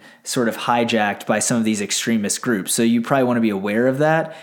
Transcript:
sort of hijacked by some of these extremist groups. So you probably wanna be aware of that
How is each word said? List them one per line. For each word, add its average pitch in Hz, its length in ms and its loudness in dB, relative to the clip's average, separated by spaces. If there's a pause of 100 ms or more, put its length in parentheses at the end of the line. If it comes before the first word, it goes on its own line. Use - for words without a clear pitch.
(240)
sort 120 260 0
of 107 80 -4
hijacked 113 680 0
by 107 140 2
some 123 160 0
of 113 80 2
these 110 160 0
extremist 104 640 -2
groups. 101 320 -2
So 117 100 2
you 117 180 4
probably 135 220 2
wanna 120 160 0
be 113 100 2
aware 104 380 0
of 131 120 0
that 156 440 0